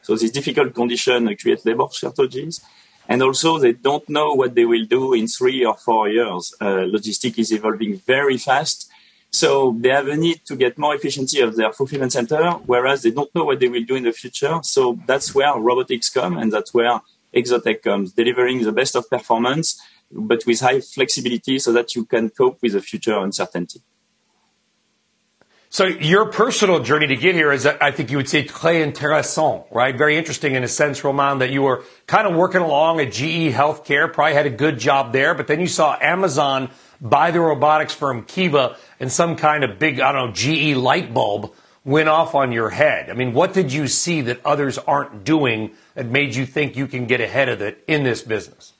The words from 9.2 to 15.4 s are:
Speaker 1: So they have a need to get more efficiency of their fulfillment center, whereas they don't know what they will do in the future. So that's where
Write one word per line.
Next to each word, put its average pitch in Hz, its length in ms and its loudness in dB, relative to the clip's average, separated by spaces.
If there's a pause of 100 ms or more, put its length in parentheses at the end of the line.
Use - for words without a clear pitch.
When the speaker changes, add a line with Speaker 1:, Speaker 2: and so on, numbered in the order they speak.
Speaker 1:
So 139 460 2
they 120 120 2
have 139 180 2
a 147 80 -2
need 160 300 0
to 147 100 -10
get - 220 0
more 151 180 0
efficiency 139 460 -2
of 113 160 2
their 110 160 0
fulfillment 131 400 -4
center, 151 380 0 (140)
whereas 131 380 2
they 117 80 4
don't 139 240 -4
know 165 80 0
what 135 160 0
they 127 80 4
will 120 160 -2
do 131 120 -2
in 127 80 -4
the 117 100 0
future. 143 500 -4
So 123 420 0
that's 135 300 -2
where 139 220 4